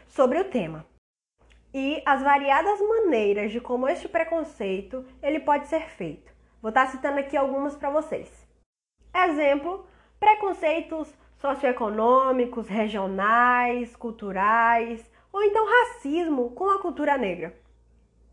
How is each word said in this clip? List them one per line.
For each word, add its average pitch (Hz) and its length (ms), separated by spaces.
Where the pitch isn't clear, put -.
sobre 269 320
o 381 40
tema. 160 420
E 269 320
as 269 160
variadas 285 580
maneiras 233 720
de 233 80
como 247 300
este 349 180
preconceito 262 960
ele 302 160
pode 294 280
ser 320 220
feito. - 420
Vou 220 100
tá 262 140
citando 277 340
aqui 277 160
algumas 277 400
pra - 140
vocês. - 580
Exemplo: 330 760
preconceitos 330 920
socioeconômicos, 247 1300
regionais, 226 1300
culturais, 226 1080
ou 392 80
então 427 240
racismo 320 840
com 370 180
a 392 100
cultura 294 380
negra. 180 420